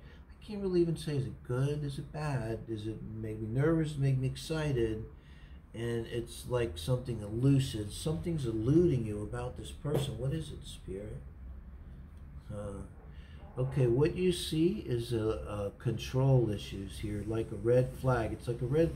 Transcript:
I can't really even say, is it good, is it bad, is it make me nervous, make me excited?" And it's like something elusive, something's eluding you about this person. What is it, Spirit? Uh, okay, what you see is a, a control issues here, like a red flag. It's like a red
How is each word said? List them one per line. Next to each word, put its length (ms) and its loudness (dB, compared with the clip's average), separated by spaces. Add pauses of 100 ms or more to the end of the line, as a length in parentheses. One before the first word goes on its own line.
(300)
I 160 -20
can't 160 -6
really 200 4
even 160 2
say, 180 -4
is 100 0
it 180 -8
good, 420 0
is 140 -4
it 120 -10
bad, 560 -2
is 180 -4
it 160 -4
make 380 -6
me 80 -4
nervous, 500 2
make 200 4
me 100 0
excited?" 800 0 (680)
And 340 -2
it's 420 -6
like 280 0
something 440 0
elusive, 720 2
something's 520 -2
eluding 600 6
you 160 -4
about 360 -6
this 140 -10
person. 460 -2
What 160 -2
is 180 -6
it, 140 -12
Spirit? 560 -10 (1300)
Uh, 300 -8 (720)
okay, 300 2
what 280 4
you 160 4
see 540 2
is 280 0
a, 140 2
a 440 -2 (100)
control 680 4
issues 500 -6
here, 280 -4
like 240 -2
a 40 -6
red 380 6
flag. 400 2
It's 140 -6
like 140 -2
a 40 0
red 300 4